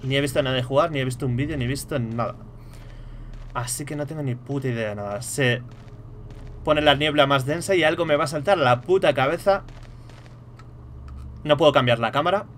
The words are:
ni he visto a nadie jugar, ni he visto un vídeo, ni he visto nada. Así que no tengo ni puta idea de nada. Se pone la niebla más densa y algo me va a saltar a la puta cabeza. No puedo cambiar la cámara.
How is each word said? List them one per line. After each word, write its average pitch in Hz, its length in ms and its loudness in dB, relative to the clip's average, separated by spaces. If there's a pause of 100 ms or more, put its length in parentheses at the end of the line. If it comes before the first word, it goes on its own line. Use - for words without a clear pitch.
ni 135 140 0
he 143 40 4
visto 143 180 0
a 139 40 6
nadie 131 180 0
jugar, 139 300 2
ni 143 80 -2
he 131 60 0
visto 131 200 -4
un 120 120 0
vídeo, 151 180 -2
ni 123 100 -2
he - 20 -2
visto 139 320 -2
nada. 113 360 -2 (1160)
Así 123 320 -4
que 151 100 -6
no 147 100 -2
tengo 151 180 -4
ni 127 120 0
puta 135 320 -4
idea 113 220 0
de 104 60 -4
nada. 101 260 -4
Se 123 400 0 (1040)
pone 151 160 4
la 147 140 8
niebla 147 320 4
más 135 180 4
densa 170 300 0
y 170 80 4
algo 165 220 4
me 151 120 4
va 160 80 2
a - 20 0
saltar 160 320 2
a - 20 2
la 123 200 4
puta 175 320 4
cabeza. 170 500 2 (1800)
No 151 100 2
puedo 147 160 4
cambiar 123 280 4
la 113 120 0
cámara. 175 340 0 (120)